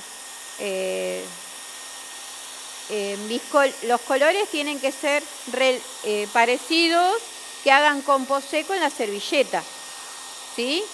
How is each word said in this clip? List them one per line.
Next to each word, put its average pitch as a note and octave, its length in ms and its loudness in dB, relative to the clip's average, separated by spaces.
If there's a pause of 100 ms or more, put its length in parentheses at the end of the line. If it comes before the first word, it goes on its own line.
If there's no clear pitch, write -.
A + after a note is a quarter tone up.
(600)
eh, F#3 640 -4 (1700)
eh, G3+ 260 -2 (100)
mis A3+ 160 -2
col-, C#4 400 4
los A#3+ 200 2
colores D#4+ 480 4
tienen D4 280 -2
que C4 140 0
ser C#4+ 280 0 (300)
re-, B3+ 320 2 (220)
eh, G#3 280 0
parecidos, E4 840 4 (480)
que C4+ 80 8
hagan C#4+ 300 8
composé C#4 600 0
con F#4+ 140 -2
la D4+ 120 2
servilleta, G3+ 760 0 (920)
¿sí? C#4+ 400 -2